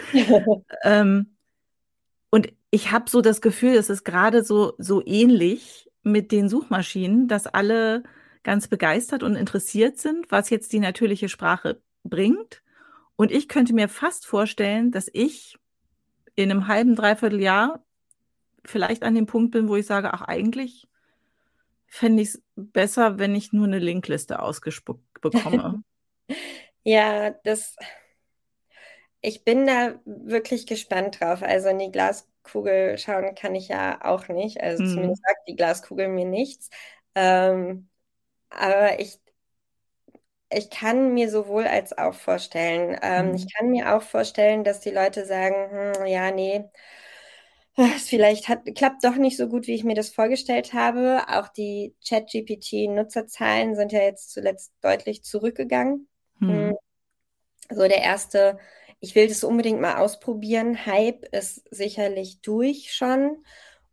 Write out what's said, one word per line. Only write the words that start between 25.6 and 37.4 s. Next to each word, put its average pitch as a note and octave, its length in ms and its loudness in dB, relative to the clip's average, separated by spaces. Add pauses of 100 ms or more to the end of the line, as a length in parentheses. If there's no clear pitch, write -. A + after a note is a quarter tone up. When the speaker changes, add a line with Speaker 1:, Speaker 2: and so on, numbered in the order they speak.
Speaker 1:
<laughs> - 60 -20 (920)
Ja, G#3+ 460 2 (140)
das, G#3+ 320 -6 (1400)
ich G#3+ 240 -6
bin B3+ 220 4
da A#3+ 380 0
wirklich A3 640 -6
gespannt G3+ 540 -6
drauf. F3+ 220 -2
Also F#3+ 260 0
in F#3+ 100 0
die F#3+ 120 -6
Glaskugel F#3+ 1080 -2
schauen G3 360 -4
kann G3 200 -8
ich F#3+ 140 -8
ja F#3+ 360 -4
auch F#3 240 -2
nicht. G3 340 -6
Also E3+ 220 -2
Speaker 2:
Hm. - 0 -
Speaker 1:
zumindest F3+ 380 -2
sagt G3+ 260 -2
die F3 80 -14
Glaskugel F3+ 520 -2
mir F#3 180 -4
nichts. A#3 440 -6 (440)
Ähm, F#3 720 2 (640)